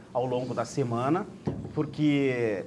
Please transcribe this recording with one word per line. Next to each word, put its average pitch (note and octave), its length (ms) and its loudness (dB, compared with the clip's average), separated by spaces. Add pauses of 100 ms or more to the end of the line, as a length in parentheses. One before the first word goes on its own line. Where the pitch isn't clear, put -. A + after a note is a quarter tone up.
(120)
ao B2+ 140 0
longo B2+ 260 0
da A#2+ 140 0
semana, C3+ 600 0 (460)
porque C#3 960 2